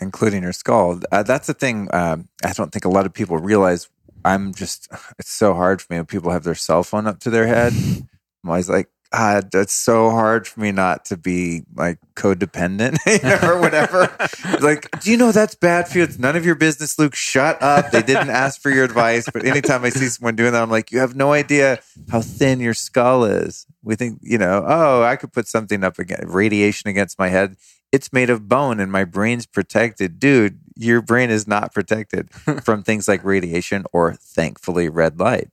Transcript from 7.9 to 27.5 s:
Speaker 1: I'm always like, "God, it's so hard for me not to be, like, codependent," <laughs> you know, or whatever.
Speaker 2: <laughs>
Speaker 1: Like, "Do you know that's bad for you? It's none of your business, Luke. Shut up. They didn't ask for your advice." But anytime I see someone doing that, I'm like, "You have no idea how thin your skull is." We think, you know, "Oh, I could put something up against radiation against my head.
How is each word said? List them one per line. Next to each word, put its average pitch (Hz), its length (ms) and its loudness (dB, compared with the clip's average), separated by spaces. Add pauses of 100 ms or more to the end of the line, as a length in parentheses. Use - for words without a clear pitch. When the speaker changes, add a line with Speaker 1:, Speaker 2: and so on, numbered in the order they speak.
Speaker 1:
I'm 90 60 -10
always 87 200 -2
like, 92 200 0 (240)
"God, 104 400 0
it's 98 200 0
so 113 380 2
hard 113 360 0
for - 140 -16
me 104 100 0
not 92 340 -2
to 95 120 -8
be, 87 460 -4 (120)
like, 82 240 -4 (160)
codependent," 98 880 -2
<laughs> - 0 -
you - 240 2
know, 247 260 4
or 180 60 0
whatever. 175 480 2 (120)
Speaker 2:
<laughs> - 400 -4
Speaker 1:
Like, 147 280 0 (120)
"Do 202 100 -2
you 233 60 6
know 240 140 6
that's 214 240 2
bad 175 320 2
for - 120 -4
you? 170 60 4
It's - 140 -10
none 131 160 0
of 170 100 -2
your 170 100 4
business, 151 440 0
Luke. 147 160 2
Shut 143 460 0
up. 143 300 4
They 113 100 4
didn't 135 280 0
ask 135 320 -2
for 143 80 0
your 131 160 4
advice." 117 460 0
But - 140 -6
anytime 131 400 0
I 120 40 2
see 131 180 -2
someone 117 300 -4
doing 117 160 2
that, 117 80 2
I'm 113 100 -2
like, 110 200 -2
"You 120 80 0
have 127 180 0
no 139 160 2
idea 143 460 2 (320)
how 113 100 0
thin 127 400 0
your 117 120 -2
skull 123 520 2
is." 92 400 -2 (180)
We 110 120 -2
think, 117 260 -6
you 117 160 0
know, 98 300 2
"Oh, 139 360 4
I 120 140 2
could - 160 -14
put 117 140 -4
something 107 360 -2
up 92 160 -2
against 87 280 -8
radiation 104 600 0
against 98 300 -4
my 95 100 0
head. 95 260 0 (360)